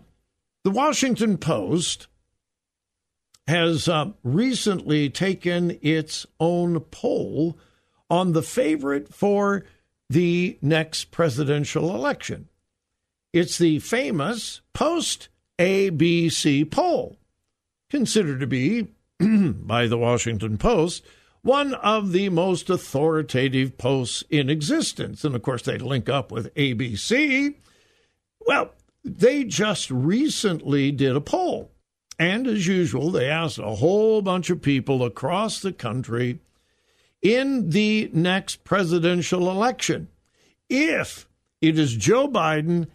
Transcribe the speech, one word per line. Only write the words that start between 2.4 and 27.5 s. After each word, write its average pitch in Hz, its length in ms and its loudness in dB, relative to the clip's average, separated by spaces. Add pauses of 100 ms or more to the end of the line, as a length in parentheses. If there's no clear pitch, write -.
has, 165 400 2
uh, 165 240 0 (120)
recently 165 840 0
taken 175 720 -2
its 156 440 -2 (140)
own 175 400 0
poll 156 800 -4 (520)
on 175 240 2
the 156 100 2
favorite 147 720 -2
for 202 520 0 (440)
the 175 520 2
next 160 500 0
presidential 147 840 0
election. 254 520 -6 (840)
It's 175 260 0
the 156 220 2
famous 233 800 -4 (120)
Post 311 560 -2 (280)
A 190 320 2
B 170 400 2
C 147 340 2
poll, 254 540 0 (720)
considered 208 500 0
to 135 80 -4
be, 151 420 0 (140)
<clears throat> - 160 -20
by 135 680 2
the 117 100 0
Washington 113 600 0
Post, 175 460 0 (380)
one 277 320 2
of 208 380 0
the 196 180 2
most 175 400 0
authoritative 139 1080 0
posts 127 520 -2
in 147 200 2
existence. 156 760 -2
And, 139 100 0
of 117 60 -4
course, 127 220 -4
they 123 140 -4
link 123 300 -4
up 131 240 -2
with 113 240 -8
A 143 180 0
B 117 220 -4
C. 277 600 0 (880)